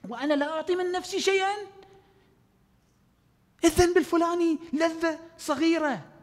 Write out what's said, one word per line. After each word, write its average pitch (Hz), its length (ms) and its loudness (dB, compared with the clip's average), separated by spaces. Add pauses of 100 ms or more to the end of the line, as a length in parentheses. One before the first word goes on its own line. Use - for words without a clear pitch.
وأنا 262 260 -2
لا 277 120 0
أعطي 320 300 -2
من 359 160 -2
نفسي 359 280 -4
شيئا. 392 340 0 (2000)
الذنب 349 320 4
الفلاني 339 640 2 (140)
لذة 330 480 0 (180)
صغيرة 302 680 -2 (160)